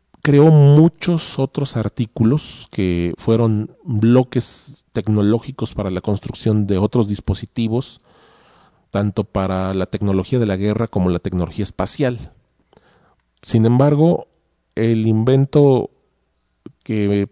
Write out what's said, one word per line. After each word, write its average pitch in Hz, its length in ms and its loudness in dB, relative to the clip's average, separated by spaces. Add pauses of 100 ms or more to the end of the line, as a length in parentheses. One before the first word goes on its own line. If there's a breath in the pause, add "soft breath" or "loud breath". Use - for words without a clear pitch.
(240)
creó 147 280 6
muchos 156 880 4
otros 139 380 -4
artículos 113 920 -2
que 87 460 -2
fueron 113 540 0 (120)
bloques 123 1120 -2
tecnológicos 107 800 -2
para 101 160 -6
la 92 120 -6
construcción 107 640 -2
de 101 100 0
otros 104 300 0
dispositivos, 110 960 -6 (880 soft breath)
tanto 101 320 -4
para 95 500 -4
la 95 140 -4
tecnología 98 500 -2
de 120 80 0
la 98 120 -2
guerra 104 300 -2
como 90 220 -2
la 87 100 0
tecnología 90 440 -6
espacial. 120 720 -6 (1080 soft breath)
Sin 113 240 0
embargo, 147 600 2 (480)
el 113 320 0
invento 131 840 2 (960)
que, 101 480 -2